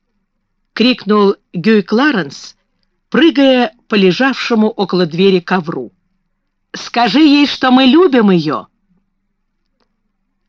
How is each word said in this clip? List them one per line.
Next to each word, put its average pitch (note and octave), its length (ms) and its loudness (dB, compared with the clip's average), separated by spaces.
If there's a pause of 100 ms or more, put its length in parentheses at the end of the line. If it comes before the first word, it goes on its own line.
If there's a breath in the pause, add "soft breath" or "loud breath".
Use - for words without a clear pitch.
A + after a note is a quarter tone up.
(760)
крикнул G#3 600 0 (180)
Гюй G#3 300 0
Кларенс, G#3+ 760 -4 (520)
прыгая C4 640 0 (140)
по A3 80 -2
лежавшему G#3+ 720 0
около F#3 360 -4
двери F3+ 360 0
ковру, D#3 520 -6 (800)
«скажи A#3 480 -2
ей, C#4+ 260 4
что - 260 -2
мы C4 140 4
любим B3+ 440 2
её». D3 380 -2 (1800)